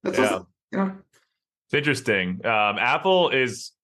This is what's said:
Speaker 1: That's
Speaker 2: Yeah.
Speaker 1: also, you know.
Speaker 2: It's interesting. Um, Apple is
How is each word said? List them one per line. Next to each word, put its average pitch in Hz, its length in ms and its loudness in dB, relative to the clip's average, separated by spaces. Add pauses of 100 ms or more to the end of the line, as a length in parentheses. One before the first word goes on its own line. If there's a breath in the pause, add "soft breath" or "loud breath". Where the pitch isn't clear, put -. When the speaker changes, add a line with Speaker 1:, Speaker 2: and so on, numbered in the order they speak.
Speaker 1:
That's - 140 -2
Speaker 2:
Yeah. 131 80 2
Speaker 1:
also, 92 220 -2 (240)
you - 60 -4
know. 190 180 -2 (720)
Speaker 2:
It's - 60 -8
interesting. 110 720 0
Um, 104 320 2
Apple 160 520 2
is 127 420 -2 (120)